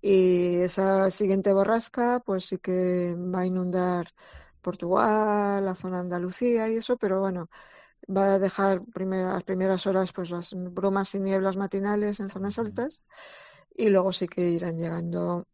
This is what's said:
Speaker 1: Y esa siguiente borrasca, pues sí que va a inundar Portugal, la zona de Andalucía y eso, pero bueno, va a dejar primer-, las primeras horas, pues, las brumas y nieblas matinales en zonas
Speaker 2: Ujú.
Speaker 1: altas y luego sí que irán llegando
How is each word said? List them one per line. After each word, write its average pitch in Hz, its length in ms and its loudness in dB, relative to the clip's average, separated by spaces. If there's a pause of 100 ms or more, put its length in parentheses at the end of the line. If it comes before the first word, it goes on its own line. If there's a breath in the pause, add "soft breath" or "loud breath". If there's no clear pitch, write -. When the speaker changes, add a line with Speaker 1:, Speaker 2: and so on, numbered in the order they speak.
Speaker 1:
Y 180 560 4
esa 190 540 2
siguiente 196 420 2
borrasca, 233 720 2
pues 190 220 -2
sí 185 120 -6
que 180 560 0
va 180 260 -4
a 180 60 0
inundar 180 640 0 (540 loud breath)
Portugal, 208 1000 2
la 185 100 -2
zona 185 220 -6
de 180 60 -2
Andalucía 185 680 0
y 226 60 0
eso, 233 200 -2
pero 190 240 0
bueno, 180 300 -4 (580 loud breath)
va 196 260 2
a 196 40 4
dejar 196 440 2 (120)
primer-, 185 320 -2
las 185 180 -2
primeras 185 420 0
horas, 190 260 0
pues, 175 180 -8
las 175 240 -8
brumas 185 600 -2
y 196 60 -2
nieblas 190 360 0
matinales 202 640 -2
en 196 100 -8
zonas 196 280 -6
Speaker 2:
Ujú. 226 100 -2
Speaker 1:
altas 233 340 -8 (760 loud breath)
y 226 140 2
luego 190 220 4
sí 185 160 -2
que 180 200 0
irán 170 300 -2
llegando 170 760 -4